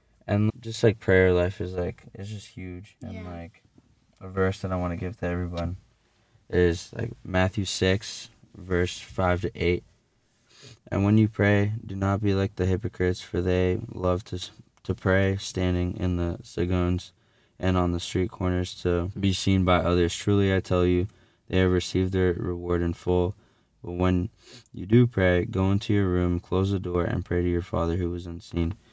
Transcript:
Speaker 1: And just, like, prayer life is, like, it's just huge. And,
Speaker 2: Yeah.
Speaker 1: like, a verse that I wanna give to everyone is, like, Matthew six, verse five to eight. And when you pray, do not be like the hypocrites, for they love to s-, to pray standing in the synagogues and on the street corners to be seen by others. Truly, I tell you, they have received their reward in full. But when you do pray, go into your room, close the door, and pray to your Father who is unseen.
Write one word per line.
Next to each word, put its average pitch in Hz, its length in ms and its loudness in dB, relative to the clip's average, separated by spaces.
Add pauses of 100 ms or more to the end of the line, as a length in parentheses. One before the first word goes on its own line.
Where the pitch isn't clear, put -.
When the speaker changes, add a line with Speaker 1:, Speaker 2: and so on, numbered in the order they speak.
(280)
Speaker 1:
And 104 320 2
just, - 240 -8
like, 110 160 4
prayer 92 340 6
life 90 260 0
is, 92 140 -6
like, 90 300 -6 (100)
it's 98 160 -12
just 104 200 -14
huge. 92 520 -14
And, 92 120 -12
Speaker 2:
Yeah. 90 140 -12
Speaker 1:
like, 85 360 -14 (580)
a 95 80 -14
verse 95 300 0
that 92 120 -6
I 92 40 -2
wanna 87 220 -2
give 90 200 -6
to - 80 -6
everyone 87 520 -4 (680)
is, 87 460 2
like, - 160 -6 (140)
Matthew 92 420 0
six, - 640 -2 (260)
verse 90 440 -2
five 90 420 0
to 90 140 -4
eight. 87 280 0 (1080)
And 98 120 2
when 104 140 6
you 110 100 6
pray, 104 460 2 (100)
do 98 120 -12
not 98 260 0
be 101 140 2
like 95 200 0
the 92 120 0
hypocrites, 92 540 -2
for - 200 -4
they 92 380 2 (120)
love 90 340 -2
to - 100 -10
s-, - 160 -10 (320)
to 95 100 -2
pray 98 440 2
standing 90 600 -2
in 90 200 -2
the 85 260 -2
synagogues 90 720 -2 (440)
and 92 200 0
on 87 160 2
the 87 60 -2
street 90 300 -2
corners 90 540 -2
to 87 360 0
be 95 140 2
seen 95 300 2
by 90 140 4
others. 87 380 2
Truly, 101 380 2
I 95 60 2
tell 90 260 2
you, 90 220 2 (400)
they 90 120 0
have 92 120 4
received 92 400 0
their 92 220 2
reward 87 480 -2
in 85 120 0
full. 90 420 0 (480)
But 87 100 -10
when 90 360 2 (440)
you 87 120 -10
do 120 220 6
pray, 90 380 2
go 95 260 0
into 101 220 0
your 101 160 2
room, 87 300 2
close 95 320 -2
the 98 80 -2
door, 87 240 -2
and 90 200 -2
pray 87 180 -2
to 87 80 0
your 87 120 0
Father 85 340 -2
who 87 180 -2
is 87 120 -8
unseen. 85 500 -4 (180)